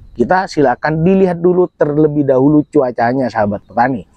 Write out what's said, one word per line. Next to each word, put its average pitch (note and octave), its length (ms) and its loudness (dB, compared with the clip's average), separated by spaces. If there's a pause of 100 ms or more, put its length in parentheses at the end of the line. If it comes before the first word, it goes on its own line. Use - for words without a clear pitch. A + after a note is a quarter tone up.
(160)
kita, F#3 360 -2
silakan D3+ 520 -2
dilihat F#3 360 2
dulu F3 400 0
terlebih D3 480 0
dahulu C#3 400 2
cuacanya, B2+ 640 -2
sahabat G#2 320 -4
petani. A#2 400 -2 (140)